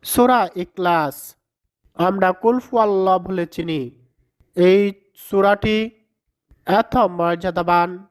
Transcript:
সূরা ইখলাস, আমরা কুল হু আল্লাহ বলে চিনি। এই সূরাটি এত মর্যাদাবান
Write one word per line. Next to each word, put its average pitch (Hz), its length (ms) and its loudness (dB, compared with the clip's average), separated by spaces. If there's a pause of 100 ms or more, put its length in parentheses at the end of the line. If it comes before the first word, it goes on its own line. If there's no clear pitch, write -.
সূরা 240 540 2
ইখলাস, 170 800 -4 (580)
আমরা 185 380 0
কুল 226 260 0
হু 247 200 -4
আল্লাহ 190 400 2
বলে 180 280 -6
চিনি। 160 440 -8 (640)
এই 196 380 4 (220)
সূরাটি 208 760 0 (760)
এত 214 300 0
মর্যাদাবান 175 1120 0